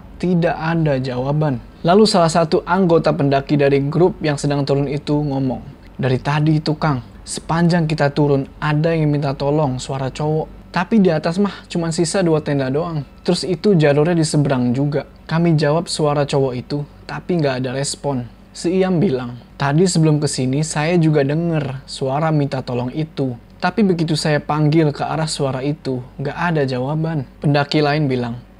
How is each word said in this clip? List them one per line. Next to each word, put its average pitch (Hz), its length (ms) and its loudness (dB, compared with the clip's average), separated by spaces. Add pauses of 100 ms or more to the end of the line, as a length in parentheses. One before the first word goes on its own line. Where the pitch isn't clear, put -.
(220)
tidak 170 320 2
ada 156 480 0
jawaban. 135 560 -2 (240)
Lalu 196 240 6
salah 170 240 2
satu 170 320 2
anggota 165 480 2
pendaki 143 480 0
dari 139 240 4
grup 160 400 0
yang 147 160 -2
sedang 143 240 0
turun 139 240 0
itu 147 400 -2
ngomong, 135 320 -2 (400)
"Dari 131 240 0
tadi 151 400 2
itu, 156 160 -2
Kang, 139 240 -2 (240)
sepanjang 165 640 0
kita 147 240 0
turun 143 320 2 (160)
ada 151 320 0
yang 151 160 2
minta 143 240 -2
tolong, 143 480 -2
suara 135 300 -6
cowok. - 580 -6
Tapi 190 320 2
di 180 80 6
atas 165 260 -2
mah 202 300 -2
cuman 165 240 -2
sisa 175 320 0
dua 160 180 2
tenda 139 300 -2
doang. 156 320 -2 (240)
Terus 180 160 0
itu 185 320 2
jalurnya 151 400 4
di 156 140 2
seberang 131 420 2
juga." 143 380 -2 (180)
Kami 165 320 2
jawab 156 300 0
suara 147 400 0
cowok 135 260 0
itu, 147 300 -6 (240)
tapi 160 320 -4
nggak 131 240 0
ada 123 100 -4
respon. 135 540 -6 (240)
Si - 160 -6 (160)
Iam 185 160 2
bilang, 123 400 -2 (160)
"Tadi 147 320 2
sebelum 156 320 2
kesini 135 400 -2
saya 160 400 0
juga 151 240 2
denger 147 640 -4
suara 143 400 -2
minta 143 320 0
tolong 123 320 -6
itu. 151 400 -4 (240)
Tapi 185 240 -2
begitu 170 320 2
saya 147 320 0
panggil 151 480 2
ke - 80 -10
arah 147 240 -4
suara 135 400 -4
itu, 131 400 -4 (160)
nggak 139 160 -6
ada 151 320 0
jawaban." 147 560 -4 (160)
Pendaki 143 400 2
lain 147 320 0
bilang, 120 320 -4 (160)